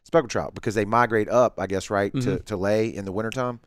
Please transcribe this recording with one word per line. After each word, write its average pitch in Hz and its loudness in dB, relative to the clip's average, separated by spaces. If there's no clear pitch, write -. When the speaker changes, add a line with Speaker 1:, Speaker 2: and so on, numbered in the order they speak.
Speaker 1:
speckled 143 2
trout, 85 -4
because 101 -4
they 107 2
migrate 110 2
up, 117 4
I 95 -2
guess, 95 -4
right, 101 2
to, 135 -4
Speaker 2:
Mm-hmm. 123 -2
Speaker 1:
to 107 -6
lay 107 0
in 98 -8
the 95 -6
wintertime. 117 -4